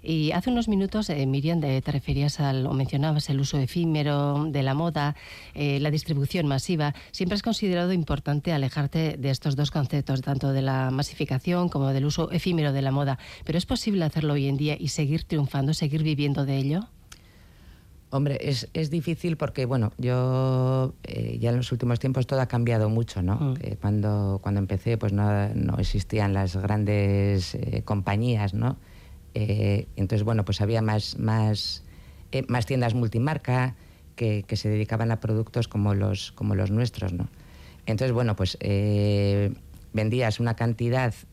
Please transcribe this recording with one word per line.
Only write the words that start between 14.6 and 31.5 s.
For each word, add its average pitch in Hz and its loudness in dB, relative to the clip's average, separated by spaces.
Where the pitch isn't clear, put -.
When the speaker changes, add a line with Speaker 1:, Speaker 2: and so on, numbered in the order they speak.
Speaker 1:
y 139 -4
seguir 151 0
triunfando, 143 0
seguir 156 0
viviendo 143 0
de 139 0
ello? 147 0
Speaker 2:
Hombre, 139 0
es, 135 -2
es 160 -2
difícil 165 -2
porque, 131 -2
bueno, 120 0
yo, 131 2
eh, 113 -6
ya 117 2
en 120 2
los 123 -2
últimos 120 0
tiempos 131 0
todo 135 0
ha 123 2
cambiado 117 2
mucho, 110 0
¿no? 95 2
Speaker 1:
Mm. 139 0
Speaker 2:
Eh, - -6
cuando, 104 2
cuando 101 0
empecé, 101 0
pues 101 0
no, 104 2
no 92 0
existían 101 0
las 95 0
grandes, 101 2
eh, 107 -4
compañías, 104 0
¿no? 117 0
Eh, 104 2
entonces, 101 0
bueno, 110 2
pues 95 -2
había 110 2
más, 107 0
más, 110 0